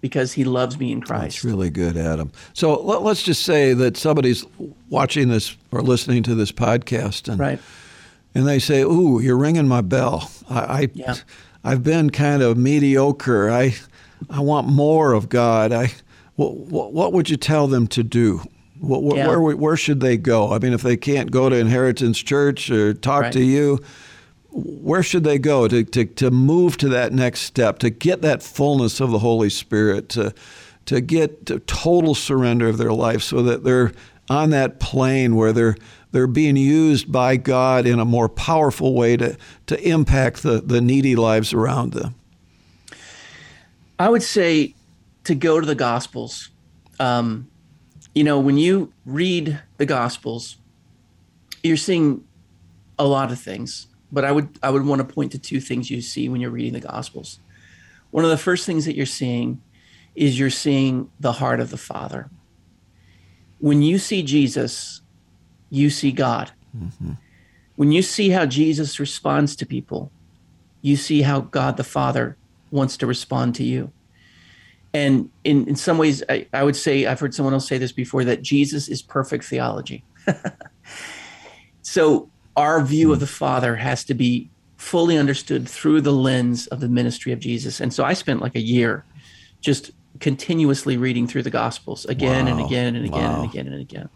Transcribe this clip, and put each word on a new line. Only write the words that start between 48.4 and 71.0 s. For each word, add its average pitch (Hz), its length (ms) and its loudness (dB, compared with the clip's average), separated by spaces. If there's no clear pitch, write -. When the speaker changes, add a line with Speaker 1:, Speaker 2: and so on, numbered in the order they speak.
Speaker 1:
you 175 340 2
read 160 540 -2
the 143 80 0
Gospels, 120 720 -6
you're 160 160 2
seeing 156 440 0
a 147 80 2
lot 135 260 0
of 120 80 -8
things, 110 460 -14
but 139 140 -2
I 139 80 0
would, 147 300 -2
I 135 80 0
would 139 140 0
wanna 139 200 0
point 135 280 -6
to 143 60 -12
two 135 220 -6
things 123 300 -8
you 120 120 -6
see 123 260 -6
when 123 120 -4
you're 123 100 -6
reading 120 240 -6
the 123 60 -10
Gospels. - 580 -14
One 160 140 0
of 165 60 4
the 156 60 4
first 175 300 -2
things 160 180 -2
that 160 120 -4
you're 143 100 -2
seeing 123 560 -4
is 135 240 0
you're 135 120 0
seeing 135 600 -2
the 127 120 -2
heart 123 280 -2
of 120 100 -6
the 123 80 -14
Father. - 500 -12
When 147 200 4
you 160 180 4
see 190 240 -2
Jesus, 135 800 -2
you 143 180 2
see 143 240 -2
God. 127 380 -2
Speaker 2:
Mm-hmm. 87 360 -10
Speaker 1:
When 147 160 2
you 175 100 4
see 196 280 0
how 180 140 2
Jesus 147 560 0
responds 143 560 -2
to - 80 -10
people, - 460 -10
you 143 140 2
see 147 260 0